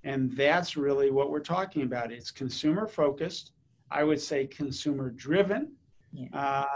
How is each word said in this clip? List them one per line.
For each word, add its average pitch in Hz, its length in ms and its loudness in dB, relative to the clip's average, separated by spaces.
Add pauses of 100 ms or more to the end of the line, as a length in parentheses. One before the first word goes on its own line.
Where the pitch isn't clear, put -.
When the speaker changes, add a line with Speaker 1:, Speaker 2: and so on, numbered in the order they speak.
Speaker 1:
And 135 280 -2
that's 151 440 2
really 139 340 4
what 139 200 2
we're 151 100 -2
talking 175 420 -2
about. 120 300 -2
It's 120 180 -12
consumer-focused, 156 1200 0 (380)
I 147 140 2
would 151 160 4
say 135 260 -2
consumer-driven, 147 1300 -2 (400)
Speaker 2:
Yeah. 139 520 -2 (120)